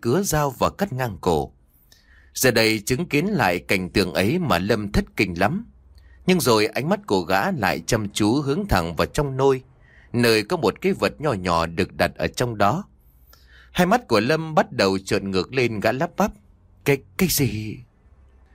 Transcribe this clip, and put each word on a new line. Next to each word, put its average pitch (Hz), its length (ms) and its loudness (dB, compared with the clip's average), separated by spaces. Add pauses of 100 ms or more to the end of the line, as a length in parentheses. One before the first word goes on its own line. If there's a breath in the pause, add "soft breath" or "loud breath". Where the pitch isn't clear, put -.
cứa 143 200 0
dao 151 280 -2
và 190 200 0
cắt 196 220 -6
ngang 123 280 -6
cổ. 76 320 0 (840 soft breath)
Giờ - 160 2
đây 113 300 2
chứng 131 260 -4
kiến 147 200 0
lại 113 320 0
cảnh 92 320 -2
tượng 90 240 0
ấy 104 240 0
mà 117 200 0
Lâm 104 340 -2
thất 202 120 2 (120)
kinh 90 220 -2
lắm. 139 280 0 (600 soft breath)
Nhưng 180 140 4
rồi 110 260 4
ánh 131 220 -4
mắt 202 180 0
của 95 140 2
gã 95 300 0
lại 95 360 0
chăm 110 220 0
chú 107 260 0
hướng 147 340 -2
thẳng 85 280 0
vào 85 100 0
trong 139 300 -4
nôi, 135 260 2 (500 soft breath)
nơi 113 300 4
có 180 140 -2
một 110 240 0
cái 190 120 0
vật - 280 -2
nhỏ 143 120 0
nhỏ 90 340 0
được 85 300 -4
đặt 87 200 2
ở - 100 -2
trong 117 320 -4
đó. 110 260 0 (880 soft breath)
Hai 180 140 2
mắt 233 220 0
của 107 120 4
Lâm 160 340 -2
bắt 202 180 0
đầu 98 260 2
trợn 98 320 -4
ngược 92 240 -2
lên, 117 260 -2
gã 107 120 2
lắp 160 240 -4
bắp: 214 160 0 (520)
"Cái, 139 140 2 (180)
cái 185 120 2
gì?" 107 480 -4 (800 soft breath)